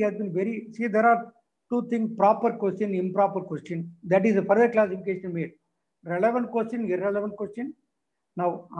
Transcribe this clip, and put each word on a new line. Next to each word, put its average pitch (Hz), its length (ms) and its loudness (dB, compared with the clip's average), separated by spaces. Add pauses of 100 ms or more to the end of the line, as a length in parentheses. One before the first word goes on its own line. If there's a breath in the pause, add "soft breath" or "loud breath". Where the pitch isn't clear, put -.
has 202 100 0
been 190 200 -6
very, 214 380 -4
see, 233 160 -4
there 214 180 4
are 233 280 4 (360)
two 240 200 -2
things, 226 260 -2
proper 220 380 4
question, 196 400 -2
improper 185 480 0
question. 170 500 -8 (120)
That 190 220 2
is 214 100 4
a 190 80 2
further 226 260 6
classification 185 640 0
made. 165 200 -4 (500)
Relevant 220 480 0
question, 226 400 -2
irrelevant 202 460 -2
question. 226 360 -8 (640)
Now, 170 320 -2 (120)